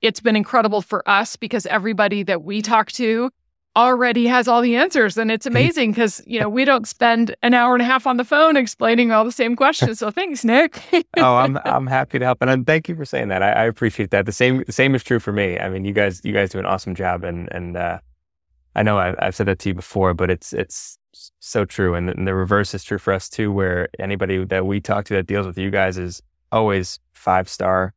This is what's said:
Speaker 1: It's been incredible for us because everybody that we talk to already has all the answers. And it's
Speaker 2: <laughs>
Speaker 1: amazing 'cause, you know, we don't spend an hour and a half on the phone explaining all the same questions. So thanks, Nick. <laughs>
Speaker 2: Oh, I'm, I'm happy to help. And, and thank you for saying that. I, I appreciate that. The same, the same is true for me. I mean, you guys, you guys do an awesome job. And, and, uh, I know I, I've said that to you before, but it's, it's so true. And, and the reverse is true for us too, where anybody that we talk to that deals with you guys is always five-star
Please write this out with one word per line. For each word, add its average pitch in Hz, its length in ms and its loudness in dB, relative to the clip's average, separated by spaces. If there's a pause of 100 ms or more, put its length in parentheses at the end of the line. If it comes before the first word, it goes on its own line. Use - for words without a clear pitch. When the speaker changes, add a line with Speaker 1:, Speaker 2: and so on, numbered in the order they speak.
Speaker 1:
It's 226 200 -2
been 226 160 0
incredible 214 440 0
for - 280 -6
us 202 280 0
because 226 300 -6
everybody 202 560 0
that 175 200 -2
we 208 200 -6
talk 214 300 2
to 233 380 0 (460)
already 240 500 4
has 247 220 4
all 240 140 4
the 240 140 2
answers. 254 420 2
And 226 120 0
it's 220 160 -2
Speaker 2:
<laughs> 240 80 -4
Speaker 1:
amazing 269 380 2
'cause, 220 340 0
you 226 140 -4
know, 214 80 0
we 247 160 0
don't 262 240 2
spend 233 540 0
an 240 100 4
hour 247 220 4
and 247 80 2
a - 20 2
half 254 220 0
on 254 100 0
the 247 80 -2
phone 311 320 4
explaining 233 560 2
all 220 120 4
the 240 60 -2
same 240 260 0
questions. 269 420 2
So 214 120 -4
thanks, 330 320 -6
Nick. 254 380 2 (100)
<laughs> 339 140 2 (140)
Speaker 2:
Oh, - 180 6
I'm, 135 280 2
I'm 127 220 -4
happy 131 320 -2
to 123 60 -2
help. 127 160 2
And, 131 100 0
and 131 160 0
thank 160 220 0
you 170 80 -6
for 151 80 -10
saying 127 240 -6
that. 95 140 0
I, 101 80 4
I 110 140 2
appreciate 110 480 -2
that. 101 120 2
The 101 80 -6
same, 127 320 2
the - 80 -10
same 135 220 2
is 127 100 0
true 123 140 0
for 104 140 -4
me. 101 260 0
I 98 100 -4
mean, 95 160 -6
you 101 80 -4
guys, 98 320 0
you 107 80 -4
guys 101 180 0
do 95 80 -8
an 95 60 -6
awesome 92 300 -4
job. 90 300 -4
And, 87 280 -8
and, 87 240 -10
uh, 85 220 -6 (760)
I 107 80 0
know 104 140 2
I, 90 200 0
I've 95 160 -2
said 101 140 -2
that 95 120 0
to 101 100 -4
you 92 40 -2
before, 90 400 0
but 87 160 0
it's, - 220 -4
it's - 460 -8 (420)
so - 240 -4
true. 90 300 -2
And, 87 160 -4
and 95 180 -4
the 95 60 -2
reverse 95 400 0
is 98 100 -10
true 104 140 -6
for - 140 -2
us 95 160 -4
too, 107 220 -4
where 92 380 -2 (100)
anybody 95 460 -2
that 95 220 -2
we 98 140 -2
talk 101 260 -2
to 104 80 -6
that 95 120 0
deals 101 200 -4
with 90 120 -10
you 95 120 -4
guys 95 280 -2
is 90 240 -10 (300)
always 101 480 0 (140)
five-star 92 840 -2